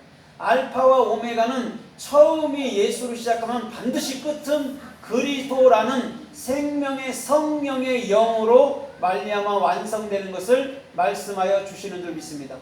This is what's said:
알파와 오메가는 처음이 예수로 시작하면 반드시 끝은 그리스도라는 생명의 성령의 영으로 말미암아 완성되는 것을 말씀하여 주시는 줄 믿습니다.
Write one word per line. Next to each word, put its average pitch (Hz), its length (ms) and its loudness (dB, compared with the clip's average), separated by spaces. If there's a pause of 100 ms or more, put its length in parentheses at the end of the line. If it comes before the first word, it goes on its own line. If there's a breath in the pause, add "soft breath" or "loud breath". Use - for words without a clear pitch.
(380 loud breath)
알파와 262 640 4
오메가는 226 760 -2 (200)
처음이 285 800 2
예수로 233 360 -2
시작하면 226 560 -2
반드시 254 520 -6
끝은 294 580 -4 (220 loud breath)
그리스도라는 254 1300 2
생명의 277 800 -4
성령의 269 1000 0
영으로 226 800 4 (140)
말미암아 202 560 -2
완성되는 202 760 -2
것을 247 500 0 (120)
말씀하여 196 720 0
주시는 180 360 -10
줄 170 120 -8
믿습니다. 143 480 -12